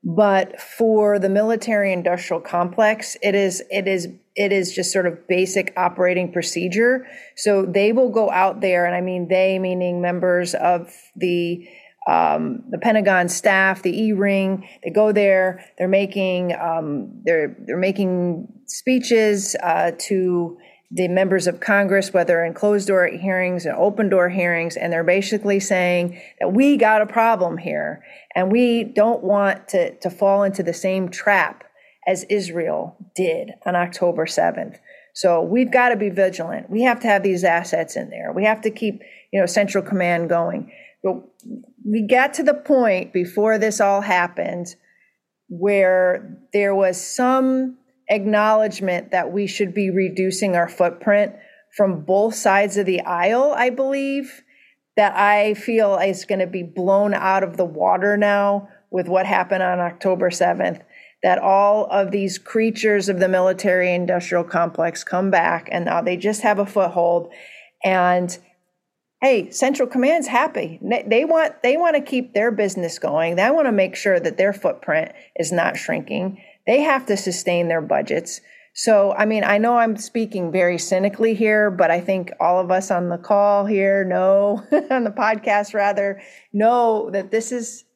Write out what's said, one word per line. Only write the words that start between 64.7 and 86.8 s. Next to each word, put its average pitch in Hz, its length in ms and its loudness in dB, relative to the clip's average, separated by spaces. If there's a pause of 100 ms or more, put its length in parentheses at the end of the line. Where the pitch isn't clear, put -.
come 190 260 -2
back 170 400 0
and 175 140 -4
now 170 180 -2
they 180 140 -2
just 208 280 -4
have 208 160 2
a 202 60 0
foothold. 175 680 0 (500)
And 180 540 2 (840)
hey, 247 300 2
Central 262 380 -2
Command's 277 380 0
happy. 240 540 -2
They, 220 240 -4
they 233 200 2
want, 320 360 0
they 254 140 2
wanna 330 240 2
keep 254 340 -6
their 220 180 0
business 190 480 -4
going. 165 360 -2
They 202 160 2
wanna 285 220 2
make 190 240 0
sure 190 200 2
that 160 200 -4
their 196 160 2
footprint 160 580 -4 (240)
is 160 160 -4
not 175 240 0
shrinking. 170 640 -6 (260)
They 262 140 4
have 269 240 0
to 208 100 0
sustain 175 540 -2
their 165 120 0
budgets. 151 600 -4 (340)
So, 202 420 2
I 214 80 2
mean, 214 200 -2
I 202 120 2
know 233 200 2
I'm 226 180 2
speaking 208 560 -6
very 180 260 0
cynically 202 560 0
here, 214 380 2
but 180 180 2
I 175 120 2
think 180 280 -4 (120)
all 180 180 2
of 180 120 -2
us 190 200 0
on 180 160 0
the 196 100 -4
call 202 480 2
here 196 380 2
know, 196 640 2
<laughs> - 40 -2 (200)
on 254 140 0
the 208 120 -2
podcast 208 560 0
rather, 202 480 -2 (300)
know 226 600 2